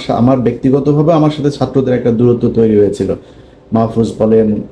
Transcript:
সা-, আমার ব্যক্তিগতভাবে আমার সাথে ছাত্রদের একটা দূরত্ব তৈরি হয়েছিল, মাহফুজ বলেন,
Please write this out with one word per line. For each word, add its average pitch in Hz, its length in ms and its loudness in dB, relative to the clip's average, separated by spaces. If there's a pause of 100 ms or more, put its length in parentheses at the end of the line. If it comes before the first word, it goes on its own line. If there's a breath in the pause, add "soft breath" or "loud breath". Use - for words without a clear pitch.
সা-, 117 100 -2
আমার 127 220 2
ব্যক্তিগতভাবে 135 760 0
আমার 156 180 2
সাথে 143 200 -4
ছাত্রদের 127 440 -2
একটা 120 180 -2
দূরত্ব 120 360 2
তৈরি 110 300 2
হয়েছিল, 95 360 0 (580 loud breath)
মাহফুজ 113 460 0
বলেন, 110 540 2